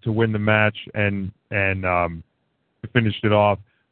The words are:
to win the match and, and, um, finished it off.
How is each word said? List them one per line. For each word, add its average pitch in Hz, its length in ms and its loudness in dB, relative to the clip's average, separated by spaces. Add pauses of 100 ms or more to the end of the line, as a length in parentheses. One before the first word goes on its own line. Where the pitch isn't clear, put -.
to 113 80 -2
win 110 200 2
the 107 80 -2
match 107 380 2 (160)
and, 101 380 -2 (200)
and, 95 340 -2
um, 87 380 -2 (680)
finished 113 300 0
it 104 100 2
off. 104 260 2 (320)